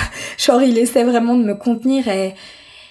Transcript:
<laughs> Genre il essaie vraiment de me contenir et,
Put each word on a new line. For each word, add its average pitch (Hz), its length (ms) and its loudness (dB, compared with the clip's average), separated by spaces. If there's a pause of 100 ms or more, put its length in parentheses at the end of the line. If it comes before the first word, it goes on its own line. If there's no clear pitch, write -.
(260)
<laughs> - 120 -16
Genre 254 240 2
il 247 160 2
essaie 233 280 2
vraiment 240 320 2
de 240 80 2
me 202 100 -2
contenir 240 540 -2
et, 190 260 -4 (560)